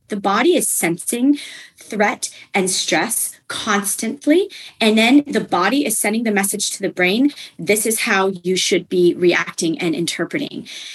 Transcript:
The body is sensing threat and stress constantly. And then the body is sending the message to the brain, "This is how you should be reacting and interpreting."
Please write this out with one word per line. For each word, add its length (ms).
The 100
body 380
is 120
sensing 680
threat 520
and 160
stress 680
constantly. 1000
And 180
then 300
the 140
body 440
is 120
sending 260
the 80
message 400
to 100
the 80
brain, 440
"This 260
is 160
how 260
you 120
should 320
be 280
reacting 640
and 140
interpreting." 720